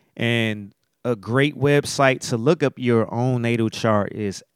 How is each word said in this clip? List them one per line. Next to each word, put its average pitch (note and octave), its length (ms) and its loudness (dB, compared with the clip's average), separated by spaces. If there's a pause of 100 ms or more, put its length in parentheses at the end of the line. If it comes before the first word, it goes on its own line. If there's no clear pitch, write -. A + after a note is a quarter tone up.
(160)
And A2+ 580 -2 (300)
a B2 100 -2
great A#2+ 420 0
website C#3 720 2
to B2 60 -2
look D3 260 0
up C3+ 140 0
your A#2+ 360 0
own B2 300 0
natal A#2 260 0
chart G#2 440 0
is G2+ 300 -8 (140)